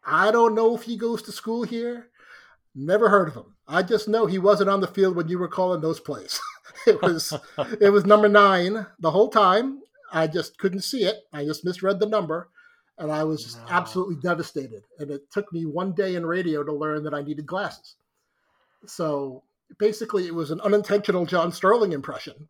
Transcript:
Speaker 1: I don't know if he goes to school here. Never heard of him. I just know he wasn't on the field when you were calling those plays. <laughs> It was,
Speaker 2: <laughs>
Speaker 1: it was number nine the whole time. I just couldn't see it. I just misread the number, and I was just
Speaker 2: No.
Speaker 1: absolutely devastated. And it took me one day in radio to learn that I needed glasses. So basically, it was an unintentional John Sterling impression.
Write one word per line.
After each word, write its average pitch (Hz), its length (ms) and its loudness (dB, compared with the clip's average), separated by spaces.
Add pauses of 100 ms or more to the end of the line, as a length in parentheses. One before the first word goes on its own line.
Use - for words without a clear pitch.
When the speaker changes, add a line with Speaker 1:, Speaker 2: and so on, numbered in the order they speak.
Speaker 1:
I 180 260 2
don't 233 240 4
know 226 200 4
if 226 80 -8
he 233 140 -8
goes 226 260 -4
to 208 100 -16
school 226 300 -6
here. 233 460 -8 (680)
Never 185 340 2
heard 190 200 6
of 147 60 -12
him. - 220 -18 (120)
I 165 140 0
just 214 260 0
know 220 180 2
he 185 120 -2
wasn't 190 320 4
on 196 100 2
the 185 80 -2
field 190 280 2
when 165 120 -2
you 180 100 -4
were 175 100 -4
calling 180 320 -2
those 160 200 -4
plays. - 440 -10
<laughs> - 60 -12 (360)
It - 160 4
was, 165 320 0 (240)
Speaker 2:
<laughs> - 0 - (220)
Speaker 1:
it 202 100 8
was 202 160 4
number 214 220 8
nine 202 580 4 (140)
the 165 100 2
whole 196 180 4
time. 220 540 2 (280)
I 160 180 0
just 156 280 -6
couldn't 190 240 -4
see 240 240 -4
it. 214 120 -2 (140)
I 147 140 -10
just 151 180 -6
misread 185 380 -4
the 214 60 0
number, 175 420 -4 (480)
and 151 160 -8
I 156 120 -2
was 156 180 -4
just - 160 -16
Speaker 2:
No. - 100 -20
Speaker 1:
absolutely 180 480 -4
devastated. 139 680 -6 (140)
And 147 120 -12
it 139 200 -12
took 202 220 -8
me 165 140 -6
one 180 260 -6
day 190 220 -2
in 170 100 -4
radio 165 400 -2
to 151 80 -6
learn 151 320 -4
that 151 80 -6
I 147 80 -6
needed 147 240 -10
glasses. 185 520 -8 (880)
So 139 560 -6 (360)
basically, 214 480 0
it 170 80 -8
was 160 160 -4
an 165 120 -6
unintentional 202 640 0
John 175 260 0
Sterling 202 400 2
impression. 147 580 -10